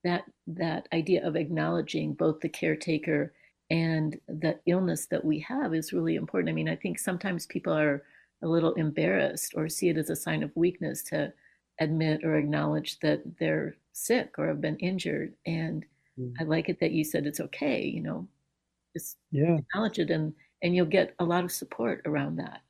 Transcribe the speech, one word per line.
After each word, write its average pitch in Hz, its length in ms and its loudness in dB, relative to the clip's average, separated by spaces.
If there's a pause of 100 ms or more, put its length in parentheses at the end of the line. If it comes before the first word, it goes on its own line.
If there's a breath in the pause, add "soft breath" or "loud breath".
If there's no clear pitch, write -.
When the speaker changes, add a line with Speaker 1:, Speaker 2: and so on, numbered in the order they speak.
Speaker 1:
that, 175 200 2 (220)
that 165 460 -4
idea 170 340 2
of 156 80 0
acknowledging 160 800 0
both 156 260 2
the 160 80 -4
caretaker 156 840 0 (360 soft breath)
and 160 500 0 (100)
the 156 380 -2
illness 175 400 2
that - 180 -2
we 156 160 2
have 240 340 -2
is 160 180 -2
really 165 220 0
important. 170 340 0
I 160 60 0
mean, 160 140 0
I 160 80 -2
think 170 220 -4
sometimes 180 460 -4
people - 280 -4
are 151 320 2 (380 soft breath)
a 165 40 -4
little 165 280 4
embarrassed 156 840 0
or 156 120 0
see 175 200 0
it 160 100 2
as 156 120 -2
a 151 60 -2
sign 156 280 -2
of 147 100 -8
weakness 165 500 0
to 151 280 -4 (480 soft breath)
admit 156 440 2
or 156 120 4
acknowledge 151 640 0
that 151 200 2 (180)
they're 156 380 -2 (160)
sick - 460 -2
or 156 100 0
have 147 120 -2
been 156 180 -2
injured. 165 560 -2 (100)
And 160 400 -4 (340)
Speaker 2:
Mm. 123 220 -8
Speaker 1:
I 165 40 0
like 156 240 0
it 180 120 -4
that 165 100 2
you 156 140 2
said 151 220 0
it's - 120 -4
okay, - 460 -2
you - 160 -4
know, 156 260 -6 (680)
just - 200 -8 (140)
Speaker 2:
Yeah. 156 280 6
Speaker 1:
acknowledge 196 420 -2
it 156 100 2
and, 156 240 2 (280 soft breath)
and 175 120 4
you'll 180 120 6
get - 340 4
a 175 40 4
lot 175 200 4
of 180 80 -4
support - 540 -2
around 151 300 0
that. - 320 -8